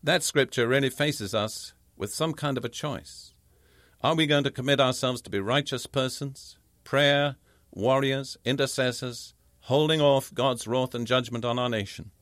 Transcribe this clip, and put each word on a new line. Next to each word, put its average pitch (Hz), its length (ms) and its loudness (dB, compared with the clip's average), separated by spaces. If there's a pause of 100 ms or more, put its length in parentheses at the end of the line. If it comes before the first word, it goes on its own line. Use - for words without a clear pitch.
That 156 200 0
scripture 127 440 2
really 135 240 2
faces 139 420 -2
us 107 400 -4 (240)
with - 160 -6
some 160 200 -2
kind 139 240 -2
of 113 60 -6
a 113 60 -4
choice. - 640 -10 (680)
Are 147 120 2
we 160 140 4
going 143 160 4
to 135 80 -2
commit 135 280 0
ourselves 127 440 2
to 92 80 -14
be 101 80 -2
righteous 127 480 -2
persons, 135 720 -6 (260)
prayer 143 540 2 (360)
warriors, 135 720 0
intercessors, 127 880 -2 (280)
holding 151 380 2
off 139 340 4
God's 123 340 0
wrath 127 260 0
and 120 140 -4
judgment 120 360 0
on 120 140 0
our 123 120 0
nation? 101 420 -6 (100)